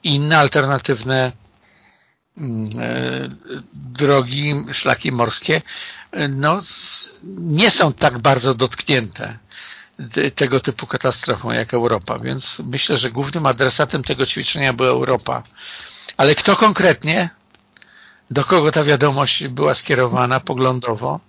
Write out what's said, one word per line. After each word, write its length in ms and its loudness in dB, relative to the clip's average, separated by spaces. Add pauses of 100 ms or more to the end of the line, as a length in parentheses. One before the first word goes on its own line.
Inne 340 2
alternatywne, 920 2 (1040)
mm, 320 -6 (100)
e, 500 -4 (440)
drogi, 800 0 (160)
szlaki 400 0
morskie, 500 0 (500)
e, 160 -2
no, 300 0
s-, 520 -10 (140)
nie 480 2
są 220 2
tak 260 0
bardzo 340 4
dotknięte. 880 -2 (720)
T-, 180 0
tego 280 2
typu 280 -6
katastrofą 640 -2
jak 220 -2
Europa. 460 0
Więc 400 -6
myślę, 380 -2
że 140 -2
głównym 340 -4
adresatem 580 0
tego 220 -2
ćwiczenia 480 -2
była 160 2
Europa. 540 0 (720)
Ale 180 6
kto 200 4
konkretnie? 720 2 (1000)
Do 120 0
kogo 280 4
ta 120 2
wiadomość 640 2
była 260 0
skierowana 680 2
poglądowo? 880 -2